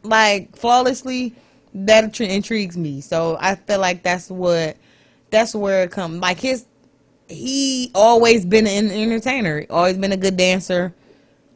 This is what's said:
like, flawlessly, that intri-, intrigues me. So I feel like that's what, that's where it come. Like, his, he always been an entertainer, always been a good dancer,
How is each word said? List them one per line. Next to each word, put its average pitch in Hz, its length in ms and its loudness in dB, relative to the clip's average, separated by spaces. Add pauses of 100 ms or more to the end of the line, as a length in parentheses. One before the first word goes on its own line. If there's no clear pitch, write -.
like, 214 520 0
flawlessly, 254 760 0 (400)
that 214 300 4
intri-, 214 260 -6
intrigues 196 480 -4
me. 143 240 -6
So 165 380 -4
I 190 160 -2
feel 202 240 -4
like 180 240 -2
that's 180 260 -4
what, 175 480 -2 (540)
that's 220 240 0
where 196 280 0
it 175 80 -4
come. 170 280 -8
Like, 180 200 -2
his, 262 260 -4 (640)
he 262 680 -4
always 233 500 6
been 214 220 4
an 202 240 0
entertainer, 220 760 -2
always 180 280 0
been 196 140 -2
a 190 60 -2
good 190 200 -2
dancer, 180 560 0 (640)